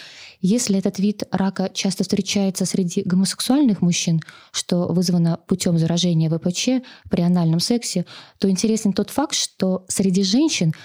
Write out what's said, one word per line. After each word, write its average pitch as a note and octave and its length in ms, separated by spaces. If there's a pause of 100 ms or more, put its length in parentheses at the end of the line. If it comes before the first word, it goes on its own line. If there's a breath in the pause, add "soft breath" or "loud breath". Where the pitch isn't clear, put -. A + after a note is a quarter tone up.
(400 loud breath)
Если G3+ 380
этот F#3+ 200
вид G#3 320
рака F#3+ 420
часто G3 300
встречается G3 640
среди F#3+ 360
гомосексуальных G3 800
мужчин, E3+ 380 (320 loud breath)
что - 360
вызвано E3+ 580
путем F3 320
заражения E3 500
В D#3+ 100
П F3 140
Ч B3+ 300 (280 loud breath)
при - 120
анальном E3+ 380
сексе, A#3 460 (320 loud breath)
то G3 100
интересен G#3 440
тот G3+ 180
факт, D4 240
что F#3 540
среди F#3+ 340
женщин G3 520 (100)